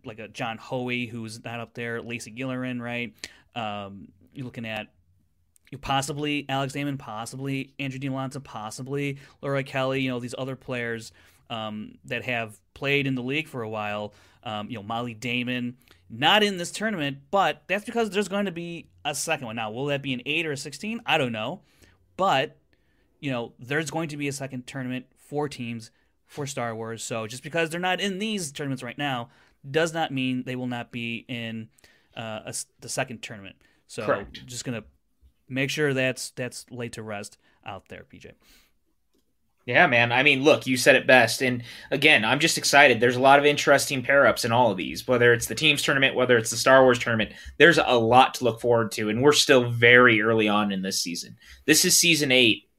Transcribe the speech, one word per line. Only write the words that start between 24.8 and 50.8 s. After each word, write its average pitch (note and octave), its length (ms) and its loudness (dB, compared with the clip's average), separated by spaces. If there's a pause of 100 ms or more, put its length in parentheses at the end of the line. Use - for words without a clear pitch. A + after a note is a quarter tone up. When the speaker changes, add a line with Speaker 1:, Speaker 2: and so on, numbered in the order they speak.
Speaker 1:
for D3 320 -6
teams A#2 420 -10 (360)
for D3 200 -10
Star A#2+ 280 -6
Wars. A2+ 280 -10
So A2+ 240 -6
just A#2+ 160 -12
because D#3+ 280 -2
they're E3+ 100 -6
not F3+ 200 0
in F#3+ 180 -2
these G3+ 340 -4
tournaments C#3 300 -6
right A#2+ 160 -12
now C3 320 -6 (400)
does D#3 240 0
not E3 160 -2
mean C3 340 -2
they B2+ 120 -8
will B2+ 100 -6
not A#2+ 260 -8
be A#2 360 -8
in, A2+ 400 -8 (480)
uh, A2 280 -10
a - 40 -14
s-, - 180 -10 (140)
the B2 100 -16
second B2+ 320 -6
tournament. G2 340 -16 (300)
So - 180 -12
Speaker 2:
Correct. G#2 420 -4
Speaker 1:
just B2 180 -12
gonna A#2 200 -8 (640)
make C3 220 -4
sure D3 240 0
that's, C3 360 -4
that's - 400 -12
laid A#2+ 240 -10
to A#2 80 -12
rest G#2+ 340 -12 (280)
out F#2+ 240 -14
there, F2+ 160 -18
P - 140 -20
J. - 140 -20 (1300)
Speaker 2:
Yeah, C#3+ 220 4
man. A#2+ 240 4
I B2+ 140 2
mean, C#3 180 2
look, C3+ 240 4
you C3 100 0
said C3 200 6
it B2 100 0
best. B2 340 6
And B2 220 -2 (300)
again, C#3+ 320 4
I'm B2+ 160 2
just D#3+ 180 0
excited. C#3 400 6
There's A#2+ 160 4
a B2 60 -2
lot C3+ 180 8
of C#3+ 60 2
interesting C#3+ 580 2
pair-ups C3+ 420 4
in A#2 60 0
all A#2 220 4
of F#2 40 -4
these, D#2+ 300 -8
whether A#2+ 260 4
it's A#2 140 0
the - 80 -6
teams D3 280 2
tournament, C3+ 340 2
whether B2 200 4
it's A2+ 140 0
the A#2 60 -6
Star C3+ 260 8
Wars B2+ 160 6
tournament. A2 320 -2 (280)
There's D#3 200 8
a B2+ 180 2
lot A#2+ 380 6
to - 100 -4
look A2+ 160 0
forward A#2 320 2
to, G#2+ 160 -4
and A2+ 140 0
we're D3 100 6
still B2+ 380 4
very A#2+ 500 8
early A2 280 2
on G#2 240 2
in F#2+ 100 -4